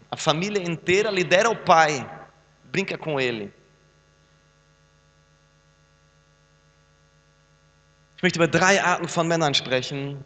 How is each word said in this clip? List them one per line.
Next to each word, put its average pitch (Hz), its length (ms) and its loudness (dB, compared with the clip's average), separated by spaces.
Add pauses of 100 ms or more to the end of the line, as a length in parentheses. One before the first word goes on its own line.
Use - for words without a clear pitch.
A - 80 -8
família 185 440 -2
inteira 175 480 -2
lidera 185 400 2
o 214 60 0
pai, 156 500 4 (680)
brinca 175 240 -4
com 156 200 -4
ele. 117 360 -4 (4000)
Ich - 60 -6
möchte 175 140 0
über 165 120 4
drei 185 340 4
Arten 170 240 -2
von 165 220 -2
Männern 165 240 2
sprechen. 139 600 -4 (100)